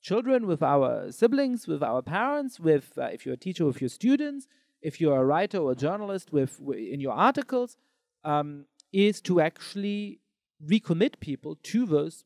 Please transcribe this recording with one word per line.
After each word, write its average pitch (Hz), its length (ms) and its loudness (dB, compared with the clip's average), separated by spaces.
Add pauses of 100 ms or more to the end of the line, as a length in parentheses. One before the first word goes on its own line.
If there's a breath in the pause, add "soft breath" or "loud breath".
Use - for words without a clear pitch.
children, 233 460 0
with 165 160 0
our 135 480 0
siblings, 247 560 2
with 147 160 -2
our 123 180 0
parents, 247 580 -4
with, 156 380 2
uh, 131 60 -4
if 120 200 -8
you're 127 120 -6
a - 20 -16
teacher, 175 300 -2
with 131 140 -2
your 127 80 -2
students, 285 580 0 (340)
if 151 180 -10
you're 147 200 4
a 131 60 4
writer 180 340 0
or 135 140 0
a - 20 0
journalist, 190 580 -6
with, 135 240 0
w-, 113 340 -8
in 139 80 -8
your 135 140 -4
articles, 247 640 2 (460)
um, 147 420 -2 (260)
is 202 300 4
to 180 180 2
actually 202 840 -4 (440)
recommit 190 540 0
people 151 420 -8
to 240 240 -2
those 156 400 0